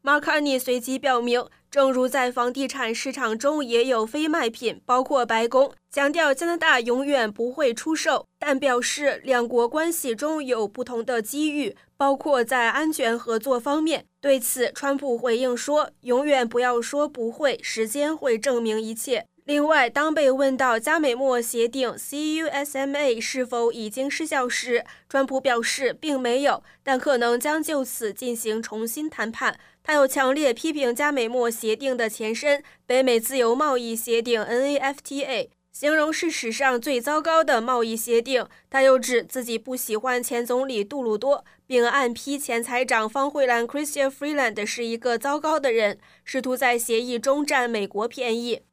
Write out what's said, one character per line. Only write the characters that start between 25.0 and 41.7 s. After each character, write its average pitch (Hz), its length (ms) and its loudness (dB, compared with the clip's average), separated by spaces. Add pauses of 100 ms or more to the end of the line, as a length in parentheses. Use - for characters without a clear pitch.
川 269 160 2
普 269 160 -2
表 240 200 2
示 247 300 -2
并 285 280 -2
没 254 240 0
有， 247 200 2 (200)
但 262 160 0
可 269 180 2
能 240 200 2
将 302 240 0
就 302 220 -2
此 220 300 -6
进 240 200 -6
行 226 280 -4
重 220 260 -6
新 302 220 -6
谈 220 200 -4
判。 226 300 -4 (220)
他 302 140 0
又 277 120 6
强 269 280 2
烈 285 180 2
批 320 180 -4
评 269 220 -2
加 294 180 0
美 247 160 0
墨 240 220 0
协 226 260 -2
定 254 220 -2
的 226 100 0
前 220 280 -4
身， 285 260 2 (240)
北 254 160 2
美 240 180 4
自 254 180 -2
由 240 180 4
贸 285 200 2
易 233 200 -4
协 226 260 0
定 226 220 0
N 240 180 0
A 277 160 2
F 277 260 -2
T 277 200 -6
A， 233 260 -4 (220)
形 294 240 0
容 311 180 2
是 320 160 -2
史 240 220 -4
上 254 280 2
最 247 220 -2
糟 294 180 0
糕 320 240 2
的 269 160 2
贸 240 240 0
易 226 140 -2
协 233 240 2
定。 240 240 0 (240)
他 269 140 2
又 262 160 8
指 233 240 0
自 254 200 -8
己 226 140 -4
不 254 180 -6
喜 220 220 -4
欢 247 240 -2
前 240 240 -4
总 247 220 0
理 220 160 -2
杜 262 180 -6
鲁 220 160 0
多， 269 260 0 (220)
并 240 180 2